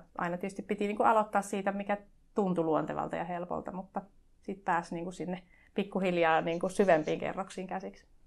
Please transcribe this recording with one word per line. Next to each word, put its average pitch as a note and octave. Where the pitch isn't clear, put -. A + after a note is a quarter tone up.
aina F3
tietysti G3
piti G3+
niinku G#3
aloittaa G#3+
siitä, G3+
mikä G3+
tuntui F#3
luontevalta D#3
ja E3
helpolta, F3
mutta F#3+
sit G3
pääsi F3
niinku E3+
sinne F3+
pikkuhiljaa F3
niinku E3+
syvempiin E3
kerroksiin F#3
käsiksi. F#3+